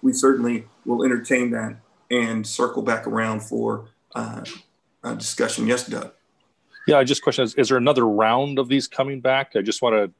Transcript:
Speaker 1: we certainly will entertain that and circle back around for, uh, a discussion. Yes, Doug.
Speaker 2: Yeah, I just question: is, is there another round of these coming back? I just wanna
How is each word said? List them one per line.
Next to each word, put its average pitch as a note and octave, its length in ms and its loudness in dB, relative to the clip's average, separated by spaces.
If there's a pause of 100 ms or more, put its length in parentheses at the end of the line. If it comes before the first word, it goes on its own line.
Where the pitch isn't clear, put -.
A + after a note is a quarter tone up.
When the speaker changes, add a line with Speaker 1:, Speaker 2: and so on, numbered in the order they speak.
Speaker 1:
we C3 100 4
certainly A#2+ 540 2 (200)
will A#2+ 180 0
entertain B2 480 0
that A2+ 260 -6 (320)
and A2+ 360 -2
circle B2 360 -4
back A2+ 240 -2
around A2 360 -4
for, A2+ 440 -6 (300)
uh, A2+ 280 -8 (600)
a A#2+ 120 -8
discussion. A2+ 520 -4
Yes, B2 180 0
Doug. - 280 -10 (760)
Speaker 2:
Yeah, D3+ 100 6
I C3+ 60 6
just C3 180 0
question: C3 220 2
is, A2 100 -2
is A#2 160 2
there C3 80 4
another B2 300 4
round A#2 500 2
of C3 120 0
these C3+ 180 0
coming C3+ 340 -4
back? C3 340 0
I G#2 60 2
just G#2+ 220 -2
wanna G#2+ 260 2 (100)